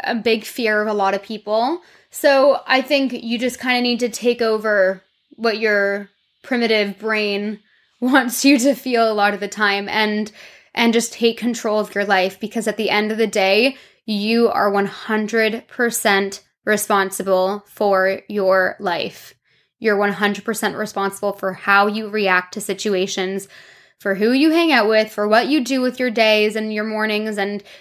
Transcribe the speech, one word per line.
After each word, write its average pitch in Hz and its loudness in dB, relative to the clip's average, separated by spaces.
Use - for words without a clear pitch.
a - -2
big 220 0
fear 214 -2
of 214 -2
a 214 -2
lot 196 2
of 196 -4
people. 226 -2
So 277 4
I 262 2
think 269 0
you 233 -6
just 247 -4
kinda 247 0
need 240 -2
to 240 0
take 233 -2
over 208 0
what 220 -2
your 202 0
primitive 220 0
brain 208 -4
<laughs> - -20
wants 254 2
you 277 6
to 269 4
feel 226 0
a - -2
lot 208 2
of 190 -10
the 202 -6
time 202 -2
and, 214 -2
and 233 2
just 226 -2
take 233 0
control 220 -2
of 208 -8
your 202 -2
life, 190 0
because 220 -4
at 214 -2
the 220 -2
end 208 0
of 220 -4
the 226 0
day, 208 2
you 220 0
are - 0
one 196 0
hundred 220 -2
percent 202 -2
responsible 196 0
for 190 0
your 190 0
life. - -6
You're 214 2
one 202 0
hundred 202 -2
percent 220 -4
responsible 196 -4
for 190 -6
how 202 2
you 214 -4
react 190 0
to 214 -8
situations, 190 -4
for 196 -2
who 208 2
you 285 4
hang 330 2
out 240 4
with, 220 2
for 208 -4
what 226 4
you 285 2
do 262 -2
with 247 -2
your 254 0
days 214 2
and 220 -4
your 214 -4
mornings 214 -4
and, 202 -4